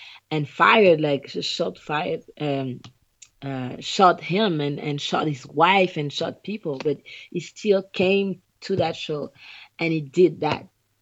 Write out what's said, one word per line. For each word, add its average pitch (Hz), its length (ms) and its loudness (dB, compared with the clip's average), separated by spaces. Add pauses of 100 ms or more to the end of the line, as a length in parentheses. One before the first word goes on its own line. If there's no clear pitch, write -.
(320)
and 151 160 -2
fired, 190 540 6
like, 143 260 -2
sh-, - 160 -10
shot 175 340 -4
fired, 160 440 -6 (180)
um, 135 400 -4 (640)
uh, 131 400 -8
shot 180 400 4
him 180 400 0
and, 147 180 -4
and 143 220 -6
shot 156 260 -2
his 143 180 -6
wife 180 520 2
and 147 160 -4
shot - 300 -6
people, 139 380 -8
but 147 180 -2 (300)
he 175 120 -6
still 196 420 0
came 196 580 0 (200)
to 196 160 -4
that 165 180 -2
show - 380 -8 (440)
and 165 140 -2
he 160 80 0
did 156 400 2
that. 151 260 -4 (360)